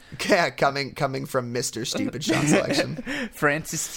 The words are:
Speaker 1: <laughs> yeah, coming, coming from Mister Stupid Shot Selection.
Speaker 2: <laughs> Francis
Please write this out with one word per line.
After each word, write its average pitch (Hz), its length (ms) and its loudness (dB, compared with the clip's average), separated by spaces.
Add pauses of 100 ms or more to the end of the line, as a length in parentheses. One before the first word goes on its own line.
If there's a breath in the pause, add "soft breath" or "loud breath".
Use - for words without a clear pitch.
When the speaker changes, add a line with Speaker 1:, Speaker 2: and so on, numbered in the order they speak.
Speaker 1:
<laughs> - 200 -6
yeah, 170 200 4
coming, 139 440 0
coming 135 320 -2
from 123 260 -2
Mister 120 320 -2
Stupid - 400 -4
Shot - 220 2
Selection. 151 500 2
Speaker 2:
<laughs> 262 380 -6
Francis 156 520 0 (120)